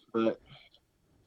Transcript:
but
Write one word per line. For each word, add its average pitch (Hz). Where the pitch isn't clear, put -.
but -